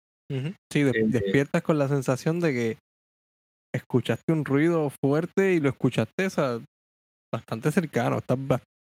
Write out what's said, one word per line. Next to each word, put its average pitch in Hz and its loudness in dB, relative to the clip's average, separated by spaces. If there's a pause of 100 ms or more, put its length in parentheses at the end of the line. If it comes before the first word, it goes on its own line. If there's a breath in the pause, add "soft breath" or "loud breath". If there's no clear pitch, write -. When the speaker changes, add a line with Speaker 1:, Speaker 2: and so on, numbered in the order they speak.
(320)
Speaker 1:
Ujú. 139 -6 (180)
Sí, 147 2
de-, 139 4
Speaker 2:
Eh, 113 2
Speaker 1:
despiertas 123 0
con 160 2
la 139 0
sensación 143 -2
de 165 0
que 117 -2 (960)
escuchaste - -2
un 156 0
ruido 151 2 (140)
fuerte 175 0
y 165 2
lo 139 2
escuchaste, 131 -2
o 190 -4
sea, 123 -2 (720)
bastante 113 -4
cercano. 135 0
Estás 127 -2
ba-, 135 0 (200)